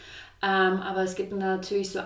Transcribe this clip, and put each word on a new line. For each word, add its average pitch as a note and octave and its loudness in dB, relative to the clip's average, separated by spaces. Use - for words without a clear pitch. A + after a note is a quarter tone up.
ähm, F#3+ 4
aber F#3+ 0
es F#3 -2
gibt F#3+ -4
natürlich F#3+ 0
so - -4